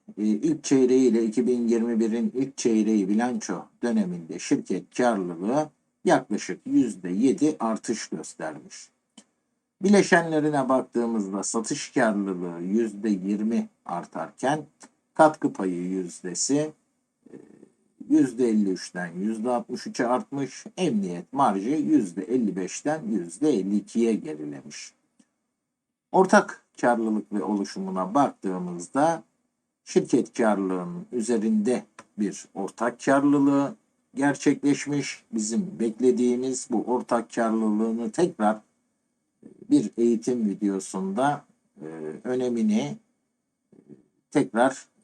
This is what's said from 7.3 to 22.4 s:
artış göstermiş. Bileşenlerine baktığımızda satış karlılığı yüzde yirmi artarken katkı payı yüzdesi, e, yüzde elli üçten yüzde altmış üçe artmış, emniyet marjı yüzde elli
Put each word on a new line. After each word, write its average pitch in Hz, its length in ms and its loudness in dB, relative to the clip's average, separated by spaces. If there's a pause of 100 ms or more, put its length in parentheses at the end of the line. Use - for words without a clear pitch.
artış 110 480 -4
göstermiş. - 840 -12 (920)
Bileşenlerine 160 880 4
baktığımızda 113 760 0
satış - 480 -4
karlılığı 98 720 0
yüzde 104 480 -2
yirmi 107 600 0 (160)
artarken 127 800 -4 (480)
katkı 156 400 4
payı 90 280 -4
yüzdesi, 92 920 -4 (600)
e, - 20 -20 (760)
yüzde 127 400 4
elli 104 200 4
üçten 90 440 -6
yüzde 110 360 -4
altmış 120 380 -4
üçe 117 200 -2
artmış, 127 580 -4 (120)
emniyet 175 560 -2
marjı 107 360 0
yüzde 123 540 0
elli 110 320 0